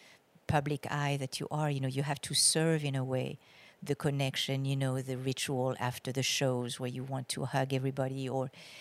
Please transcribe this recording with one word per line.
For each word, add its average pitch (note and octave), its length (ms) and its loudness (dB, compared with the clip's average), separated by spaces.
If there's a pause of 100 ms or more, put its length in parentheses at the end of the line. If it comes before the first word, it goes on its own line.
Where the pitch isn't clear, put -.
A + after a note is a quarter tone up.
(460)
public D3 440 2
eye C#3+ 280 0
that C3+ 220 -4
you - 100 -4
are, D3+ 200 0
you C#3 100 0
know, C3+ 80 0
you C3 140 -2
have C#3+ 200 -2
to - 120 -4
serve D#3+ 500 4
in C#3 100 0
a C3 100 2
way C3 340 -2 (440)
the D3 120 0
connection, C#3 720 0
you C#3 120 2
know, C3+ 240 0
the C3 160 -4
ritual C3 600 0
after B2+ 340 -2
the C3+ 100 0
shows B2+ 580 0
where B2+ 100 -2
you B2+ 140 -6
want C3+ 240 -6
to D3 160 -2
hug C3+ 280 0
everybody, C3+ 560 0
or C3 220 0 (300)